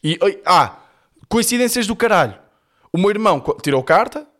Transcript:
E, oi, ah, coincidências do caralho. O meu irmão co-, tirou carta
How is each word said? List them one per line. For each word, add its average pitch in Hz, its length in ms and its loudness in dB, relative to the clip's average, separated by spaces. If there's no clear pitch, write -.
E, 156 200 -2
oi, - 240 0
ah, 160 320 2
coincidências 240 580 -2
do 220 80 -4
caralho. 175 460 0
O 165 40 -2
meu 190 120 2
irmão 208 320 0
co-, - 200 -4
tirou 135 220 0
carta 226 420 0